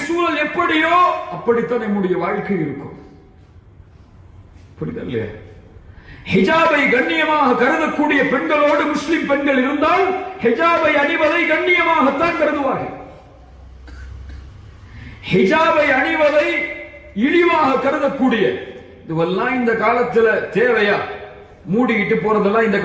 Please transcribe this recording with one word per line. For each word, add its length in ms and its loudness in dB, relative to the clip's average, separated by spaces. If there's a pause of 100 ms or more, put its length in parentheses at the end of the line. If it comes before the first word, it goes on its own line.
சூழல் 400 -2
எப்படியோ 500 0 (400)
அப்படித்தான் 500 0
நம்முடைய 380 0
வாழ்க்கை 400 -2
இருக்கும். 320 -8 (1800)
புரியுதா 300 -8
இல்லையா? 200 -4 (1040)
ஹிஜாபை 480 4 (140)
கண்ணியமாக 680 2
கருதக்கூடிய 600 2 (100)
பெண்களோடு 520 2 (100)
முஸ்லிம் 360 -2
பெண்கள் 340 0
இருந்தால் 420 0 (400)
ஹிஜாபை 460 2 (120)
அணிவதை 480 0
கண்ணியமாகத்தான் 880 0
கருதுவார்கள். 540 -2 (2500)
ஹிஜாபை 540 4 (120)
அணிவதை 500 2 (760)
இழிவாக 580 4
கருதக்கூடிய, 600 2 (580)
இதுவெல்லாம் 560 -2
இந்த 120 0 (140)
காலத்துல 420 2 (300)
தேவையா? 420 2 (720)
மூடிக்கிட்டு 420 0 (100)
போறதெல்லாம் 440 2
இந்த 160 0